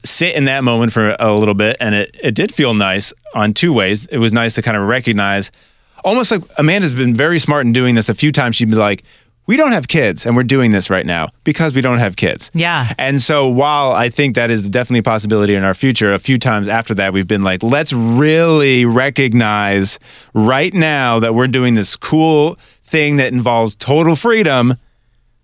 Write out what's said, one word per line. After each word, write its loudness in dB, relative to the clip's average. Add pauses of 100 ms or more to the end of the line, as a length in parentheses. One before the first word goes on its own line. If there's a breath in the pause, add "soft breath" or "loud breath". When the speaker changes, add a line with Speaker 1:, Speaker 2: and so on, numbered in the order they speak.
Speaker 1:
sit -2
in 0
that -2
moment 0
for 0
a 2
little 2
bit. 0
And -2
it, -4
it -2
did -2
feel 0
nice -2 (220)
on 0
two 0
ways. 0
It -6
was 2
nice 0
to -4
kind -2
of -2
recognize, -2 (520 soft breath)
almost 0
like -2 (160)
Amanda's 0
been 0
very 0
smart 0
in 2
doing 2
this 0
a -2
few 0
times. 0
She'd 0
be 2
like, 0 (420 soft breath)
"We 0
don't 2
have -2
kids 0
and 0
we're 2
doing 2
this 0
right 0
now -4 (160)
because -2
we 2
don't 0
have -2
kids." -4
Speaker 2:
Yeah. -2
Speaker 1:
And -2
so 0
while 0
I 0
think -2
that 0
is -2
definitely -2
a -4
possibility 0
in 0
our 0
future, 0
a 0
few -2
times -2
after -2
that, -2
we've 0
been 0
like, -2
"Let's -2
really 2
recognize 0 (340 loud breath)
right 0
now 0
that 0
we're 2
doing 2
this -2
cool 0 (260 soft breath)
thing 0
that 0
involves 0
total 2
freedom," 2 (680)